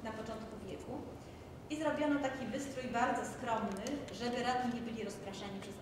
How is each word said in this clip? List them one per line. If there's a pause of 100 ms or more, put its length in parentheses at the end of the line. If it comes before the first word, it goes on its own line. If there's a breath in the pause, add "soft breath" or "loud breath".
na
początku (140)
wieku (800 loud breath)
i
zrobiono (120)
taki (120)
wystrój (120)
bardzo (100)
skromny, (360)
żeby (120)
radni
nie
byli
rozpraszani
przez